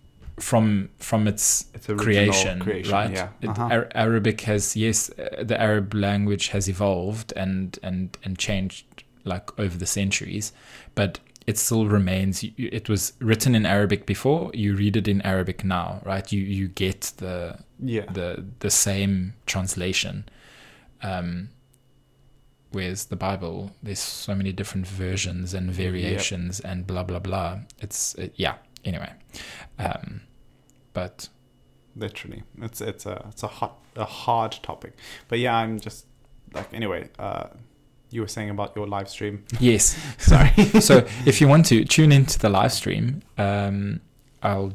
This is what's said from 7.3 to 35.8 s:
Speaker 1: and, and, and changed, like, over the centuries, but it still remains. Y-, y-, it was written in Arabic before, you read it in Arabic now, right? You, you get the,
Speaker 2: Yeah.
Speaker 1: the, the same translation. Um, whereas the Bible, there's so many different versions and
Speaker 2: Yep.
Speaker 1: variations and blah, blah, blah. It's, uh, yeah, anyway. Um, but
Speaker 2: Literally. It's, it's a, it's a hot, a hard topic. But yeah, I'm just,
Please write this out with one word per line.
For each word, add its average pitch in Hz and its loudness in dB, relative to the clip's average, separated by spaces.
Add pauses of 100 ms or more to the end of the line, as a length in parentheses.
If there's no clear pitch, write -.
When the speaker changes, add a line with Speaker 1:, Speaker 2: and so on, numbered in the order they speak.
Speaker 1:
and, 95 -4
and, 92 -6
and 95 -6
changed, - -6 (220)
like, - -8
over 92 -2
the 87 -6
centuries, 98 -4 (440)
but 101 -2 (280)
it 107 -2
still 110 2
remains. 95 2
Y-, 107 -8
y-, 127 -4
it - -4
was 104 0
written 113 4
in 107 4
Arabic 101 2
before, 147 0
you 101 0
read 101 2
it 104 0
in 98 2
Arabic 92 -2
now, 92 -2
right? 95 -6
You, 101 0
you 98 -2
get 95 -4
the, 90 -8 (200)
Speaker 2:
Yeah. 117 -4
Speaker 1:
the, 90 -6 (140)
the 101 -4
same 98 0 (120)
translation. 95 -4 (760)
Um, 90 -6 (1200)
whereas 95 -6
the - -8
Bible, 95 -6 (100)
there's 101 -8
so - -6
many 98 -2
different 95 -6
versions 92 -4
and 92 -4
Speaker 2:
Yep. 92 -4
Speaker 1:
variations 92 -4
and 92 -8
blah, 92 -4
blah, 90 -6
blah. 92 -4 (200)
It's, - -6
uh, 92 -8
yeah, 76 -2 (300)
anyway. - -6 (680)
Um, - -6 (720)
but - -8 (640)
Speaker 2:
Literally. - -10 (180)
It's, 113 -12
it's 101 -8
a, 98 -10
it's - -14
a 113 -4
hot, - -8 (180)
a 110 -6
hard 113 0 (100)
topic. - -12 (360)
But 117 -2
yeah, 120 2
I'm 113 0
just, - -14 (480)